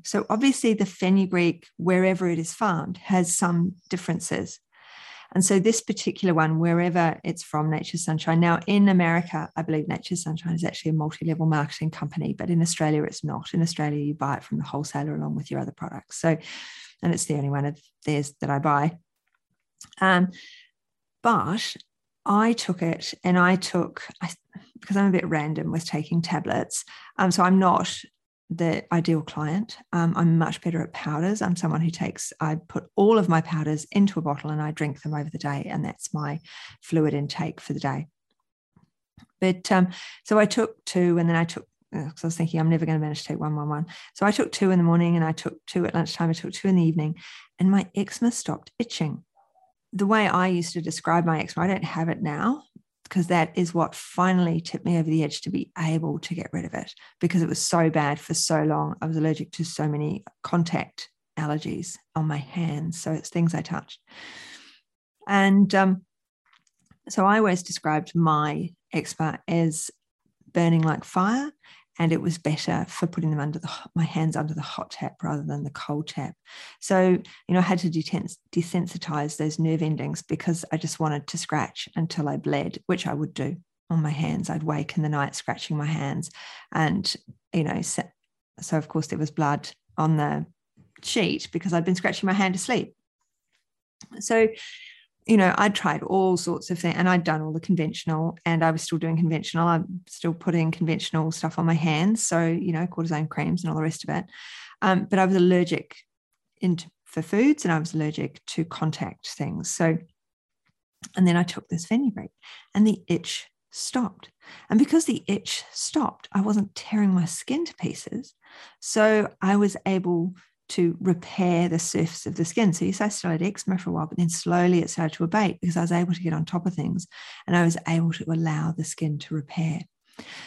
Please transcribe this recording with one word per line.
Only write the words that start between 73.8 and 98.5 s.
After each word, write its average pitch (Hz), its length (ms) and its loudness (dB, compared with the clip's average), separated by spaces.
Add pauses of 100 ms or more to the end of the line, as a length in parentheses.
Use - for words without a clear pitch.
my 165 100 2
hands 160 320 0
under 156 180 -4
the 156 80 -6
hot - 280 -10
tap - 320 -10
rather 151 200 -4
than 147 200 -6
the 143 80 -8
cold 147 380 -6
tap. 156 260 -8 (460)
So, 185 300 4
you - 440 -2
know, 180 40 4
I 180 40 6
had 180 180 2
to 175 100 -2
deten-, 160 460 -4 (160)
desensitize 165 840 -4
those 156 220 -4
nerve 160 240 2
endings 156 400 -4
because 165 500 -4
I 160 40 0
just 160 240 -6
wanted 147 280 -2
to 165 100 -8
scratch - 560 -4
until 160 340 -2
I 143 80 -4
bled, 147 500 -4
which 180 200 -2
I - 80 -4
would 151 200 -6
do 135 220 -6 (340)
on 165 120 2
my 151 80 0
hands. 156 400 -4
I'd 160 120 -4
wake 156 340 -4
in 160 60 2
the 151 60 0
night 143 260 -2
scratching - 420 -6
my 147 100 -4
hands, 151 440 -4 (420)
and, - 420 0 (380)
you 165 120 2
know, 165 180 -2
so, - 200 -4 (580)
so - 160 -4
of 151 120 -2
course 156 200 -4
there - 100 -6
was 151 120 -4
blood 147 380 -2 (280)
on 156 200 2
the 147 300 -2 (560)
sheet - 500 -2
because 170 200 -4
I'd 170 120 2
been 185 100 2
scratching 180 320 -2
my 190 60 2
hand 190 220 2
asleep. 202 400 -4 (1300)
So 226 280 4 (800)
you 220 120 8
know, 185 180 6
I'd 208 180 4
tried 151 280 -2
all 190 340 2
sorts - 340 -4
of 170 80 -4
things, 170 180 -2
and 180 120 2
I'd 180 160 4
done 156 160 0
all 156 120 -4
the 165 80 -4
conventional, 165 840 -2
and 165 180 2